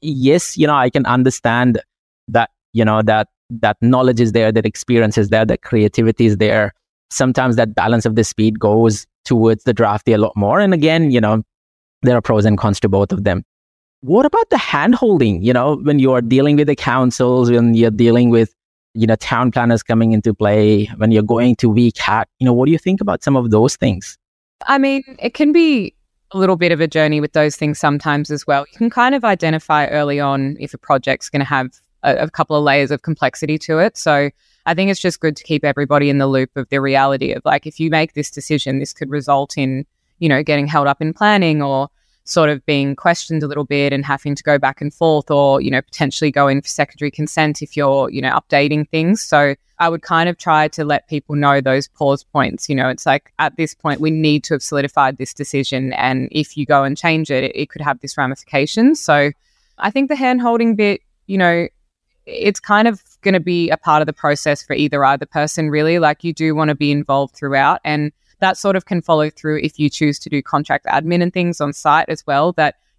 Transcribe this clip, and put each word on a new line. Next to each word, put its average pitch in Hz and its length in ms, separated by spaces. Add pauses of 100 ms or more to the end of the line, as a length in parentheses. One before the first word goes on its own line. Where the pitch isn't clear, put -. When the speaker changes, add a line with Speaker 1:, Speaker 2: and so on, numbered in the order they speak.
Speaker 1:
yes, 143 540
you 156 120
know, 147 80
I 127 160
can 139 160
understand 123 760 (460)
that, 117 240 (220)
you 113 120
know, 107 160
that, 107 280 (200)
that 110 320
knowledge 127 380
is 117 140
there, 110 180
that 110 160
experience 113 500
is 104 120
there, 110 160
that 117 180
creativity 113 640
is 104 100
there. 107 380 (360)
Sometimes 127 440
that 113 180
balance 110 320
of 113 80
the 110 100
speed 107 360
goes 107 480 (180)
towards 113 380
the 120 100
draftee 107 400
a 107 60
lot 107 160
more. 104 240
And 196 160
again, 160 340
you 123 100
know, 110 220 (640)
there 123 120
are 117 60
pros 107 240
and 107 100
cons 101 260
to 107 60
both 98 240
of 101 120
them. 98 200 (580)
What 208 260
about 453 240
the 254 80
hand-holding, 151 840
you 113 100
know, 131 260
when 147 200
you 131 140
are 127 100
dealing 135 340
with 147 120
the 147 80
councils, 127 720
when 120 240
you're 113 160
dealing 117 400
with, 113 240 (400)
you 110 140
know, 110 80
town 123 340
planners 120 320
coming 113 300
into 107 240
play, 107 500 (120)
when 110 140
you're 107 120
going 117 320
to 113 180
V 117 200
cat, - 440
you 131 80
know, 123 80
what 123 140
do 156 40
you 165 60
think 185 240
about 202 220
some 139 120
of 123 140
those 110 260
things? - 400 (520)
Speaker 2:
I 277 100
mean, 269 260 (140)
it - 160
can 302 180
be 302 440 (340)
a 196 80
little 185 200
bit 170 140
of 160 80
a 160 80
journey 151 340
with - 120
those 151 220
things 147 240
sometimes 147 500
as 151 160
well. 143 260
You - 60
can 233 140
kind 247 240
of 240 100
identify 160 600
early 143 320
on 139 400
if - 160
a - 20
project's - 500
gonna 135 160
have 131 280 (320)
a, 143 140
a 151 120
couple - 260
of 147 80
layers 139 280
of 147 100
complexity 151 560
to 156 220
it. 196 180
So 143 320 (360)
I 170 80
think 190 180
it's 190 80
just 180 200
good 156 180
to - 60
keep 151 220
everybody 143 440
in 139 100
the 135 80
loop 131 280
of 135 140
the 139 100
reality 135 520
of, - 120
like, 143 220
if - 140
you 160 100
make 160 240
this 147 160
decision, 139 500
this 139 140
could 143 160
result 139 480
in, 135 280 (340)
you 165 100
know, 139 140
getting 147 240
held 147 180
up 139 160
in 156 120
planning 190 480
or 139 280 (360)
sort 160 240
of 143 180
being 139 280
questioned 165 460
a 147 60
little 143 160
bit 143 280
and 139 140
having 143 300
to - 80
go 147 160
back 139 220
and 143 120
forth 156 380
or, 139 300
you 127 100
know, 131 100
potentially - 480
going 139 320
for - 60
secondary - 420
consent 151 540
if - 120
you're, 139 360
you 135 100
know, 127 160
updating 147 520
things. 170 340
So 143 320 (240)
I 170 100
would 165 140
kind 170 260
of 175 80
try 156 300
to 151 180
let 147 220
people 147 280
know 143 260
those 135 260
pause 143 360
points. - 460
You 147 60
know, 131 140
it's 127 180
like, 139 320
at 156 180
this 160 160
point, - 280
we 156 100
need 156 320
to - 100
have 139 80
solidified 139 560
this - 160
decision. 135 600
And 131 380
if - 240
you 147 120
go 139 160
and 139 120
change 160 360
it, 131 140
it, 131 100
it 117 140
could - 120
have 143 200
this - 160
ramification. 147 760
So 147 380 (480)
I 196 100
think 269 200
the 302 60
hand-holding 240 600
bit, 202 260 (240)
you 196 120
know, 170 300 (580)
it's - 340
kind 214 280
of 214 140 (200)
gonna 190 180
be 175 320
a 160 60
part 151 260
of - 20
the 151 80
process 147 480
for - 120
either, 143 300
either 139 220
person, 151 460
really. 156 260
Like, 151 260
you 170 80
do 160 220
wanna 151 220
be 147 160
involved 139 440
throughout. 139 480
And 151 280 (280)
that 190 160
sort 196 200
of 185 100
can 175 160
follow 156 280
through 151 340
if - 160
you 147 100
choose 143 300
to - 100
do 143 120
contract - 440
admin 175 380
and 175 100
things 175 260
on 143 140
site 156 340
as - 200
well, 156 260
that 151 220 (220)